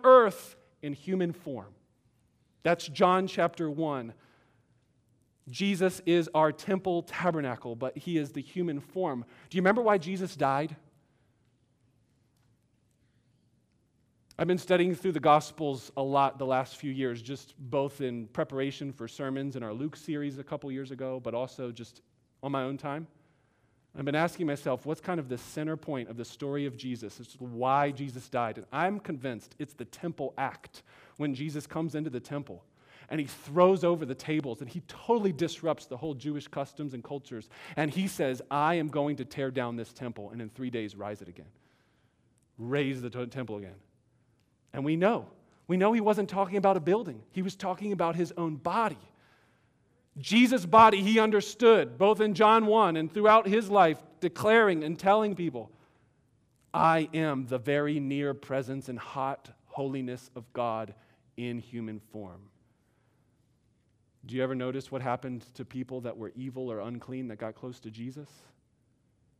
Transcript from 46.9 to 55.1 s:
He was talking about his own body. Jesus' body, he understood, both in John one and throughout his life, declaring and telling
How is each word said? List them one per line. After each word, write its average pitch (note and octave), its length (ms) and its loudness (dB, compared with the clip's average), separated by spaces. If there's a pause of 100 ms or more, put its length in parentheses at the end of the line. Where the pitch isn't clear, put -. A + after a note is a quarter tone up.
He F#3 100 -6
was F#3 140 -6
talking F#3+ 380 -6
about E3+ 220 0
his E3+ 220 -2
own E3 200 -4
body. F3 420 -2 (1200)
Jesus' A3 480 4
body, G#3+ 340 10
he G#3+ 160 4
understood, G#3+ 800 6
both G#3 240 6
in G#3+ 140 2
John A3 320 6
one G#3 280 6
and D#3+ 160 -2
throughout G#3+ 360 6
his G3+ 240 2
life, F3 320 6 (160)
declaring G3 640 4
and D#3+ 160 -4
telling G#3 360 4